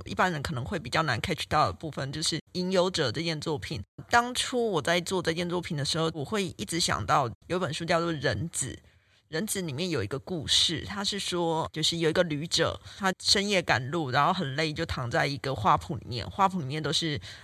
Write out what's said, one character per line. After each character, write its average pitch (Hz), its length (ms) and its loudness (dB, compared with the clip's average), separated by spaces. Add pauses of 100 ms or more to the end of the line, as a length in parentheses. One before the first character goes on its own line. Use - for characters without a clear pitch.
一 - 80 -8
般 196 180 4
人 151 120 -2
可 - 100 -4
能 123 100 -4
会 202 140 -4
比 - 140 -6
较 160 100 2
难 135 200 0
catch - 280 -2
到 151 160 4
的 95 80 0
部 156 160 -8
分， 139 220 -6
就 151 100 -6
是 156 180 0 (120)
《吟 180 200 -2
游 180 160 6
者》 156 240 0
这 139 120 -4
件 165 180 -4
作 151 160 -2
品。 - 260 -6 (280)
当 240 240 4
初 233 380 0
我 165 60 4
在 170 220 2
做 185 180 -2
这 175 140 0
件 175 160 -2
作 175 100 0
品 170 160 -4
的 139 80 0
时 147 140 -2
候， 160 160 2
我 156 100 -6
会 196 320 -2
一 - 80 -8
直 165 160 -2
想 - 240 0
到 143 240 4 (200)
有 175 120 0
本 175 140 -2
书 - 100 -6
叫 170 160 2
做 170 220 0
《人 135 280 0
子》， - 180 -4 (640)
《人 165 180 -2
子》 208 180 -2
里 151 80 -4
面 175 160 -2
有 143 140 0
一 - 20 -2
个 135 140 -4
故 165 260 -6
事， - 400 2
他 196 180 -6
是 208 140 -2
说 165 560 0
就 156 80 -4
是 170 160 2
有 165 140 2
一 - 20 0
个 185 80 4
旅 151 240 0
者， - 340 0 (200)
他 190 200 0
深 202 300 4
夜 196 100 4
赶 135 300 2
路， 156 220 -2
然 135 120 6
后 160 80 6
很 165 240 -2
累， 156 160 0
就 151 140 -4
躺 123 240 -4
在 147 160 2
一 143 140 -2
个 131 160 -2
花 185 200 4
圃 160 220 -2
里 - 80 -10
面， 110 240 -6
花 196 180 2
圃 185 120 0
里 139 60 -2
面 147 180 -4
都 143 100 0
是 151 260 0 (240)